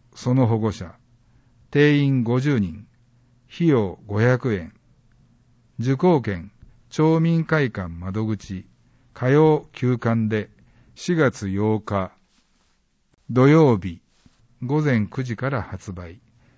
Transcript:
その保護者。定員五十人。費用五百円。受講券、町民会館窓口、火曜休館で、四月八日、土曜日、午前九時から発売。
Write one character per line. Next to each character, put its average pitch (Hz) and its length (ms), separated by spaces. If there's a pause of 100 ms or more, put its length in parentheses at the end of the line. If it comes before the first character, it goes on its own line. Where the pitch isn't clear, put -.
(140)
そ 123 200
の 131 120
保 113 120
護 107 140
者。 87 220 (760)
定 147 280
員 139 240
五 120 180
十 139 180
人。 87 280 (680)
費 170 160
用 107 380
五 101 140
百 123 340
円。 85 180 (1080)
受 131 180
講 160 260
券、 98 300 (360)
町 160 300
民 165 260
会 147 280
館 92 160
窓 92 380
口、 101 400 (460)
火 127 180
曜 151 420
休 123 260
館 113 300
で、 107 220 (440)
四 - 220
月 127 320
八 104 320
日、 98 320 (1160)
土 127 200
曜 147 280
日、 90 240 (600)
午 139 200
前 117 260
九 - 160
時 120 120
か 131 140
ら 123 120
発 92 300
売。 87 280 (380)